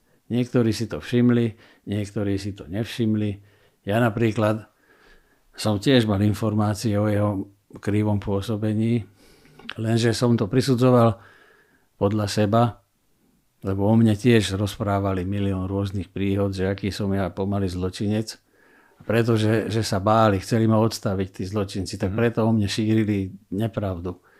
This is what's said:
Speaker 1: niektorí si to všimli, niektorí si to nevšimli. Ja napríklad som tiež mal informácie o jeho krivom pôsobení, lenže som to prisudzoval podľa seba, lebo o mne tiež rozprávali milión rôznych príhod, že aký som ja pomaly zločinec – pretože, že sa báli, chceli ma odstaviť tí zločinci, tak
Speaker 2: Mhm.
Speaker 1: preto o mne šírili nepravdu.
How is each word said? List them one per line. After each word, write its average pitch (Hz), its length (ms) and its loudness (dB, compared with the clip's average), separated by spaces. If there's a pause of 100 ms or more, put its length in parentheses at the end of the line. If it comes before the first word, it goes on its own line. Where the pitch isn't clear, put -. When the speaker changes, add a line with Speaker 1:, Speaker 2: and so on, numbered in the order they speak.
(280)
Speaker 1:
niektorí 120 420 0
si 110 140 -2
to 80 160 -8
všimli, 120 560 2 (300)
niektorí 101 500 -4
si 101 160 -6
to 85 160 -16
nevšimli. 107 720 -4 (420)
Ja 101 160 -2
napríklad 110 720 0 (880)
som 104 240 -2
tiež 127 240 4
mal 104 160 0
informácie 104 720 0
o 104 140 0
jeho 104 220 2 (500)
krivom 104 400 0
pôsobení, 107 880 -2 (680)
lenže 113 380 0
som 120 240 2
to 117 100 0
prisudzoval 123 720 4 (800)
podľa 104 320 0
seba, 107 340 2 (1000)
lebo 98 240 -4
o 110 100 4
mne 113 180 6
tiež 104 440 2
rozprávali 98 680 -2
milión 98 400 -2
rôznych 98 440 -4
príhod, 98 440 -2
že 95 140 -4
aký 98 240 -4
som 98 220 -4
ja 98 160 -2
pomaly 101 380 -4
zločinec – 92 720 -4 (600)
pretože, 110 680 2
že 110 120 -2
sa 107 160 -2
báli, 107 420 4
chceli 113 260 0
ma 110 120 4
odstaviť 104 540 0
tí - 140 -10
zločinci, 98 520 -6
tak 98 160 -2
Speaker 2:
Mhm. 104 60 -4
Speaker 1:
preto 117 220 0
o 113 120 2
mne 107 140 2
šírili 107 520 0 (300)
nepravdu. 95 720 -6 (200)